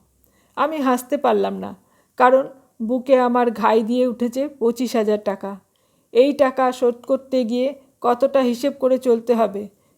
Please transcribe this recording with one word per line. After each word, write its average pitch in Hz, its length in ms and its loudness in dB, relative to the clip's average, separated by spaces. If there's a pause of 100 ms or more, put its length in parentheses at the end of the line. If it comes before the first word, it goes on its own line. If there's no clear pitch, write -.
(560)
আমি 311 220 -2
হাসতে 262 400 -2
পারলাম 202 400 0
না, 190 180 -12 (420)
কারণ 254 300 4 (340)
বুকে 254 380 0
আমার 247 320 2
ঘাই 220 320 0
দিয়ে 247 240 0
উঠেছে 240 400 -4
পঁচিশ 240 480 -4
হাজার 214 300 0
টাকা। 196 340 -8 (520)
এই 269 220 4
টাকা 262 380 2
শোধ 240 240 -2
করতে 262 480 -2
গিয়ে 247 320 -2 (260)
কতটা 262 380 2
হিসেব 247 400 0
করে 254 180 2
চলতে 240 380 0
হবে, 202 320 -2 (300)